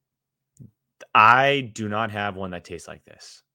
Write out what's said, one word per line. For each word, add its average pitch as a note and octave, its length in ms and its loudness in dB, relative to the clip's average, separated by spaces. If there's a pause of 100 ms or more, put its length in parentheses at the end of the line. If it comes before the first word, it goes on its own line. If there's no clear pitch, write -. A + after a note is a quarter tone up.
(1160)
I B2+ 580 4
do G#2+ 160 -8
not G#2+ 220 -4
have G2+ 240 -8
one F#2+ 160 -10
that F2 120 -12
tastes E2+ 240 -16
like D#2 180 -20
this, - 380 -20 (120)